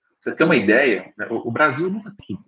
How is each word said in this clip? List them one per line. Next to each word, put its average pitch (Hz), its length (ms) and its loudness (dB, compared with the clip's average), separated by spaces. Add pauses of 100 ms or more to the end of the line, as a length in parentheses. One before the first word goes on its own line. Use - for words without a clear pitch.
(220)
você 117 120 -6
ter 156 120 2
uma 170 100 4
ideia, 110 640 2
né, 107 120 -8
o, 113 160 -6
o 120 60 -4
Brasil 151 380 0
nunca, 202 240 -10 (340)